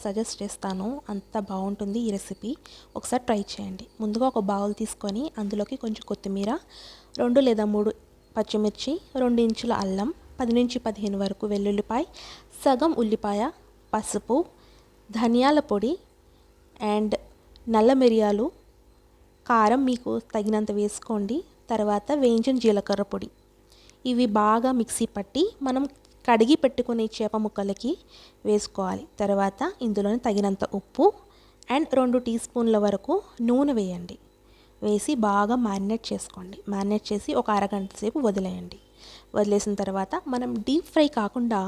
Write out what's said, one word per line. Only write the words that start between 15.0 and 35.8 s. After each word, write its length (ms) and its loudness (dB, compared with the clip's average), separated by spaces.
ధనియాల 380 4
పొడి 240 0
and 200 0
నల్ల 180 6
మిరియాలు, 440 4
కారం 300 4
మీకు 220 -4
తగినంత 360 0
వేసుకోండి. 560 -4
తర్వాత 360 0
వేయించిన 400 4
జీలకర్ర 480 2
పొడి. 180 -8
ఇవి 140 2
బాగా 400 4
మిక్సీ 280 -2
పట్టి 260 -2
మనం 160 0
కడిగి 340 6
పెట్టుకునే 440 0
చేప 280 -4
ముక్కలకి 480 -4
వేసుకోవాలి. 560 -2
తర్వాత 400 0
ఇందులోనే 400 0
తగినంత 380 0
ఉప్పు 280 2
and 140 2
రెండు 280 4
టీ 80 0
స్పూన్ల 420 0
వరకు 280 0
నూనె 300 4
వేయండి. 380 -6
వేసి 300 0
బాగా 260 2
మ్యారినేట్ 460 -2